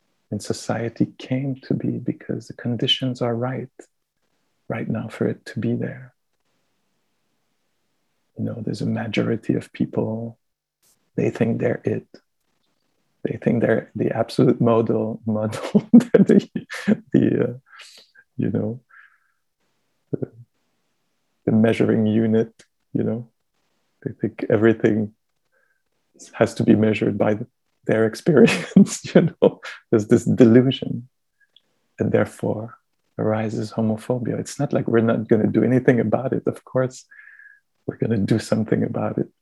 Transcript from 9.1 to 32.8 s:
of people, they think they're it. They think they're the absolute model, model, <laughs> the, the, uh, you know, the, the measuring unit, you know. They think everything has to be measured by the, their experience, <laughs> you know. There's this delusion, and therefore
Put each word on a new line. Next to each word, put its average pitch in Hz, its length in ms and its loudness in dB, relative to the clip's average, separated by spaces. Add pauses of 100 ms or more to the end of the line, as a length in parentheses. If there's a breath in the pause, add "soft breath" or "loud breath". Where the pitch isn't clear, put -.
of - 180 -8
people, 117 680 -6 (760)
they 113 140 0
think 117 300 -2
they're 120 240 -2
it. 110 220 -4 (1160)
They - 180 -4
think - 180 0
they're 117 360 0
the - 200 -2
absolute 120 440 0
model, 113 680 0
model, 107 600 -2
<laughs> - 40 -8
the, - 560 6 (640 loud breath)
the, - 320 2
uh, 123 100 -6 (840 loud breath)
you 113 140 -2
know, 107 300 -6 (1300 soft breath)
the, - 180 -8 (1120)
the - 80 0
measuring 110 540 2
unit, 110 460 2 (400)
you 123 100 -2
know. 113 260 -4 (760)
They 120 80 -6
think - 360 -6
everything 110 680 2 (1200)
has - 200 0
to - 80 -4
be 113 120 6
measured 107 440 0
by 110 160 0
the, 107 120 -10 (400)
their 110 200 2
experience, - 1000 4
<laughs> - 100 -8
you 185 280 4
know. - 180 2 (300 loud breath)
There's 107 180 2
this 120 160 4
delusion, 120 840 4 (880)
and 113 140 -2
therefore 110 680 -2 (400)